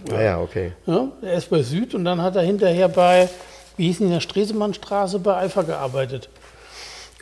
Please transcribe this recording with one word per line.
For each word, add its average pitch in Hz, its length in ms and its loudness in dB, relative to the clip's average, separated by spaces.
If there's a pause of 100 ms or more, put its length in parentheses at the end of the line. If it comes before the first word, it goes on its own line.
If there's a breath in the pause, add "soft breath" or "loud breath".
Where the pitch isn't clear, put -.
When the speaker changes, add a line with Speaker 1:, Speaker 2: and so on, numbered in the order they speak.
Speaker 1:
früher. 131 100 -4
Speaker 2:
Ah 110 60 2
ja, 92 160 2
okay. 87 320 -4 (140)
Speaker 1:
Ja, 226 240 0 (120)
er 190 120 -6
ist 175 160 -2
bei 165 120 2
Süd 160 320 -4
und 185 120 -2
dann 175 160 0
hat 185 160 0
er 180 60 4
hinterher 185 440 2
bei, 180 400 6 (480 loud breath)
wie 170 120 0
hieß 180 100 0
denn 202 100 2
die, 175 60 2
in - 20 0
der 160 60 -2
Stresemannstraße 202 1000 -2
bei 196 160 2
Alfa 185 280 0
gearbeitet. 135 680 -6 (920 loud breath)